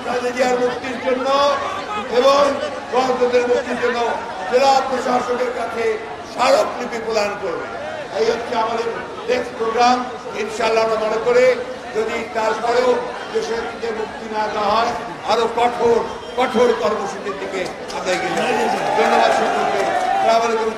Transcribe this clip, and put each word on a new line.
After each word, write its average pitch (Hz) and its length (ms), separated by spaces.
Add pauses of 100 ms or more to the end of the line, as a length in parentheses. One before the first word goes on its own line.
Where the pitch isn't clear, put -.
খালেদা 247 260
জিয়ার 247 280
মুক্তির 247 480
জন্য 262 220 (920)
এবং 269 360 (380)
গণতন্ত্রের 247 560
মুক্তির 247 340
জন্য 240 180 (500)
জেলা 269 380
প্রশাসকের 247 680
কাছে 226 400 (340)
স্মারকলিপি 247 720
প্রদান 214 240 (120)
করবে। 170 240 (520)
এই 233 120
হচ্ছে 233 260
আমাদের 226 300 (420)
নেক্সট 247 300
প্রোগ্রাম। 240 460 (340)
ইনশাআল্লাহ, 226 460
আমরা 220 120
মনে 214 280
করি 247 220 (480)
যদি 226 300 (100)
তারপরেও 233 600 (380)
দেশের 220 240
থেকে 226 420
মুক্তি 220 360
না 214 120
দেওয়া 214 200
হয়, 226 220 (400)
আরো 226 280
কঠোর, 233 480 (320)
কঠোর 240 440
কর্মসূচির 190 600
দিকে 190 260 (300)
আমরা 185 160
এগিয়ে - 240
যাব। 220 100 (500)
ধন্যবাদ - 340
সকলকে। - 560
আসসালামু - 580
আলাইকুম, 220 340